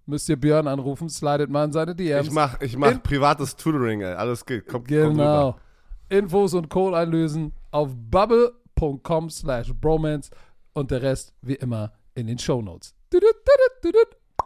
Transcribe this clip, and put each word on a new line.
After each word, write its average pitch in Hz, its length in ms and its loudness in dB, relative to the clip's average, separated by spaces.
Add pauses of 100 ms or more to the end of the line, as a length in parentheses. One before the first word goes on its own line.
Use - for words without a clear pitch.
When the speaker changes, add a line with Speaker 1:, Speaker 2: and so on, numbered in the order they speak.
Speaker 1:
müsst 143 220 -6
ihr 147 100 0
Björn 151 280 2
anrufen, 139 420 -6
slidet 147 420 -2
mal 147 140 0
in 147 80 -4
seine 165 200 -2
D 170 180 -4
Ms. 143 160 0
Speaker 2:
Ich 127 60 -8
mach, 139 280 0
ich 120 140 -6
mach 170 160 4
Speaker 1:
In- 254 100 0
Speaker 2:
privates 143 540 0
Tutoring, 120 460 -2
ey. 92 140 -6
Alles 117 320 -4
geht, 120 200 -4
kommt, - 40 -16
kommt 120 160 -8
Speaker 1:
Genau. 151 220 4 (400)
Speaker 2:
rüber. - 100 -8 (500)
Speaker 1:
Infos 196 460 2
und 165 140 -2
Code 185 280 0
einlösen 165 560 -2 (180)
auf 147 240 -2
bubble 214 560 2 (220)
Punkt 139 300 -2
com 165 260 -2
slash 123 500 -6
bromance 156 520 0 (420)
und 139 160 -4
der 127 140 -2
Rest 135 380 -2
wie 127 140 -6
immer 110 380 -6 (220)
in 120 120 -6
den 120 120 -6
Shownotes. 107 560 -6 (180)
Düdüt, 370 140 6 (560)
düdüt, 339 120 -2
düdüt. 453 220 4 (280)